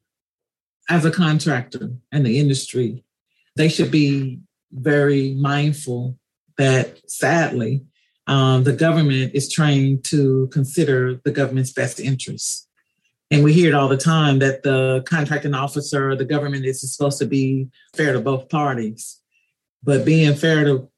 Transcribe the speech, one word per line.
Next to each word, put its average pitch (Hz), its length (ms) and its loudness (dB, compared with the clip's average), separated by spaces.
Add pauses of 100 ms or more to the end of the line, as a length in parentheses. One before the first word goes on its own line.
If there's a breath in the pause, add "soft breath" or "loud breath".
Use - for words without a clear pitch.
(880)
As 165 160 2
a 160 60 2
contractor 151 800 -2 (200)
and 143 140 2
the 117 140 2
industry, 127 640 -2 (520)
they 156 140 2
should 156 220 0
be 139 480 0 (320)
very 139 640 0
mindful 139 840 -2 (400)
that 131 520 0
sadly, 135 760 -2 (440)
um, 131 360 2
the 139 100 2
government 147 600 2
is 139 180 -4
trying 135 520 2
to 135 440 2
consider 131 760 0
the 143 80 -2
government's 131 400 -2
best - 280 -6
interests. - 680 -6 (640)
And 147 120 4
we 151 100 6
hear 170 160 6
it 143 60 2
all 139 120 2
the 131 100 2
time 151 420 2
that 139 240 0
the 131 440 0
contracting 147 460 -4
officer, 139 640 -4
the 131 100 -4
government 143 400 -4
is 131 160 -6
supposed 139 380 -4
to - 60 -2
be 135 420 0 (280 soft breath)
fair 151 180 0
to 123 60 0
both 131 300 -4
parties. 123 720 -4 (640)
But 135 220 2
being 156 300 4
fair 156 300 2
to 131 320 0